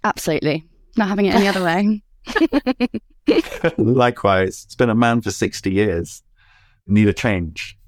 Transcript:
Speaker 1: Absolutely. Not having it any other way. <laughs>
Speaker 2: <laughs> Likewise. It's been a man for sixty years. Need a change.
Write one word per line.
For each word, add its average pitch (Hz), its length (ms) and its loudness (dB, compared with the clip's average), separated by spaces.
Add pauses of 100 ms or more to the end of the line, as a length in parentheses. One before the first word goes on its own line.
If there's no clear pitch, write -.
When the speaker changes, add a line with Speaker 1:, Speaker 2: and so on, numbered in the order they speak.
Speaker 1:
Absolutely. 156 600 -2 (300)
Not 202 120 0
having 202 180 0
it 185 80 0
any 196 140 4
other 190 160 -2
way. 202 380 0 (240)
<laughs> 269 600 -2 (380)
Speaker 2:
<laughs> 302 60 2 (460)
Likewise. 113 840 2
It's - 100 -20
been 120 160 2
a 107 40 2
man 117 260 2
for 101 100 -4
sixty - 420 -4
years. 95 500 -2 (640)
Need 104 220 4
a 98 40 4
change. 90 760 -4